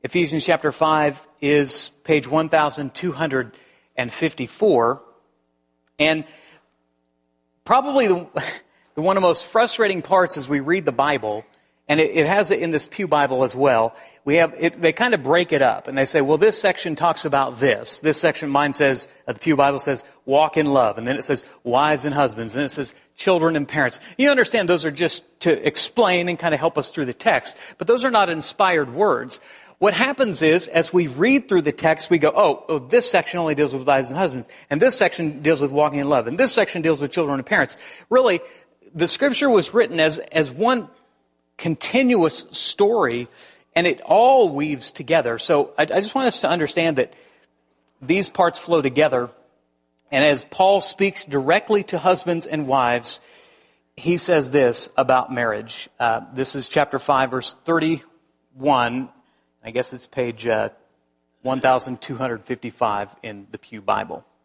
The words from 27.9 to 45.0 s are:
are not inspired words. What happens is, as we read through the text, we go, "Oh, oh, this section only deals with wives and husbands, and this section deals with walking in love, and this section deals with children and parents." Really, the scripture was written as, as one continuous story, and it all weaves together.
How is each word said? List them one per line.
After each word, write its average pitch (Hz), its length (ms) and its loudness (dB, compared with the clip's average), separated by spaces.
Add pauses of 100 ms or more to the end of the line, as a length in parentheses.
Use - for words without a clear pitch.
are 262 60 0
not 202 180 4
inspired 160 640 -2
words. 131 480 -2 (380)
What 196 140 2
happens 254 480 -2
is, 160 260 2
as 165 240 0
we 180 160 2
read 214 400 0
through 185 140 2
the 147 100 -2
text, 160 380 0
we 175 80 4
go, 151 180 2
"Oh, 175 320 2
oh, 156 120 -2
this 160 300 2
section 180 300 0
only 156 160 0
deals 139 180 0
with 131 140 -4
wives 135 220 2
and 139 100 -6
husbands, 127 300 -4 (200)
and 143 120 0
this 247 160 4
section 160 440 0
deals 147 200 2
with 139 100 0
walking 143 280 0
in 139 100 -2
love, 120 180 2
and 151 100 -6
this 262 140 2
section 185 300 0
deals 156 180 0
with 139 120 -6
children 143 280 -2
and 127 60 -10
parents." 165 320 -2 (320)
Really, 226 320 4 (520)
the 170 140 0
scripture 277 420 0
was 202 240 2
written 220 280 2
as, 156 180 2
as 151 320 -2
one 214 380 -2 (680)
continuous 202 960 0
story, 160 760 0 (440)
and 175 140 2
it 151 140 -2
all 233 480 6
weaves 143 420 -4
together. 123 460 0